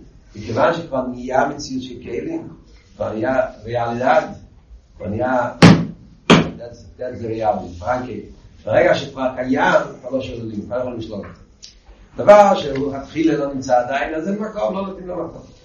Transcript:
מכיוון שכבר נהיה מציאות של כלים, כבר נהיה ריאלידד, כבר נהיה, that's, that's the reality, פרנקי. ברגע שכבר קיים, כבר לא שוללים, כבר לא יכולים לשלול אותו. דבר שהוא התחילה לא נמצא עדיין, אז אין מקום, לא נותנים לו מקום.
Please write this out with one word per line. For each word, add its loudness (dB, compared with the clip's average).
מכיוון 0
שכבר -4
נהיה 0
מציאות -8
של -12
כלים, -8
כבר -6
נהיה 0
ריאלידד, 0
כבר -10
נהיה, 0
that's, 0
that's -8
the -6
reality, -2
פרנקי. -4
ברגע 4
שכבר -4
קיים, 2
כבר -12
לא -2
שוללים, -8
כבר -8
לא -2
יכולים -6
לשלול -10
אותו. -12
דבר 8
שהוא -4
התחילה 0
לא -2
נמצא 2
עדיין, -2
אז -4
אין -2
מקום, -4
לא -4
נותנים -12
לו -6
מקום. -12